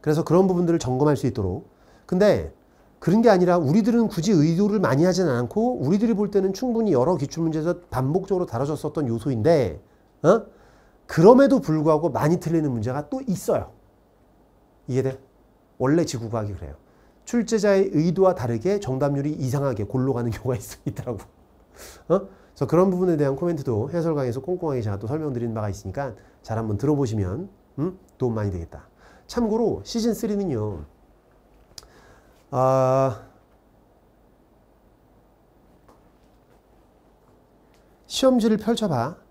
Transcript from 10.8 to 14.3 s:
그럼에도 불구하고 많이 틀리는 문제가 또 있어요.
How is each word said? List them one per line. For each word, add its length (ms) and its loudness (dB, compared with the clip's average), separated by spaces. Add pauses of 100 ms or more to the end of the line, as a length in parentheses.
그럼에도 540 8
불구하고 500 0
많이 300 0
틀리는 300 -2
문제가 380 -4
또 180 -8
있어요. 440 -4 (1160)